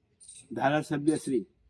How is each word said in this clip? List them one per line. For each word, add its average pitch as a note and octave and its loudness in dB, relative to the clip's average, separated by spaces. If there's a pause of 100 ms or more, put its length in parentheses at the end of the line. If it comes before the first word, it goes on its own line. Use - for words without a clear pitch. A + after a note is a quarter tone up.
(520)
ધારાસભ્ય D3 0
શ્રી, B2 -2 (240)